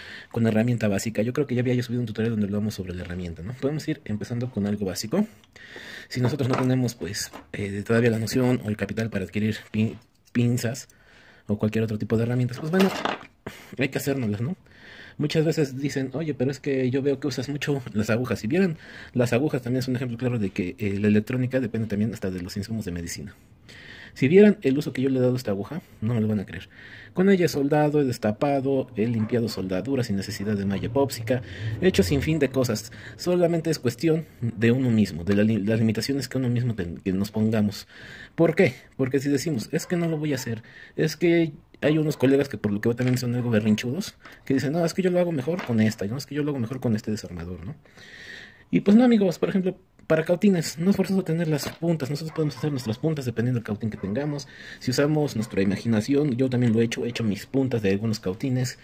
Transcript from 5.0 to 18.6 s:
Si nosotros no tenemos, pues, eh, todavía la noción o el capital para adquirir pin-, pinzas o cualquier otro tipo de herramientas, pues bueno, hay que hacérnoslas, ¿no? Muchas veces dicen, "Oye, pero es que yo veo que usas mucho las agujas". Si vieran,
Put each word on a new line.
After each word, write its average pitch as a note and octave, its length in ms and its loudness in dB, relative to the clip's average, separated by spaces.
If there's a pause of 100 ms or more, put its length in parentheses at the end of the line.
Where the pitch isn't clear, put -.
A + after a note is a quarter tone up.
Si - 120 -4
nosotros B2 300 0
no B2 60 0
tenemos, B2+ 380 0
pues, - 380 -8 (220)
eh, G2+ 320 -4
todavía A#2 240 4
la A2 80 2
noción B2 460 2
o G#2+ 40 -4
el G#2+ 80 -2
capital A2+ 320 -4
para G2 160 -4
adquirir G#2+ 320 -2 (160)
pin-, G#2+ 240 0 (360)
pinzas A#2+ 560 0 (580)
o G#2 120 -2
cualquier A2 260 0
otro G#2+ 140 -2
tipo A2 200 0
de A#2 60 0
herramientas, B2 360 -2
pues D#3 100 -6
bueno, F#3+ 200 4 (880)
hay C#3 100 2
que C3+ 100 -4
hacérnoslas, B2 440 -2
¿no? E3 140 -4 (600)
Muchas D3+ 280 0
veces C#3 360 0
dicen, C3+ 340 -2
"Oye, D#3 200 -4
pero B2+ 160 0
es C#3 80 -6
que C3+ 320 0
yo C3+ 100 0
veo C3+ 200 0
que D3+ 80 -2
usas C3 200 -4
mucho C#3+ 320 -2 (120)
las G#2 180 0
agujas". A#2+ 300 0
Si G#2+ 80 -4
vieran, E3+ 300 2 (340)